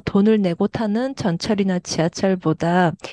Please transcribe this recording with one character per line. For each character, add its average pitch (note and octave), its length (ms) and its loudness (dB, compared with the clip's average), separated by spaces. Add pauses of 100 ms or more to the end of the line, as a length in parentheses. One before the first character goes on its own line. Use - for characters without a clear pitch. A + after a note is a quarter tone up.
돈을 G#3 360 4
내고 F#3 260 0
타는 A3+ 480 -4
전철이나 F#3+ 640 0
지하철보다 E3+ 1120 0 (200)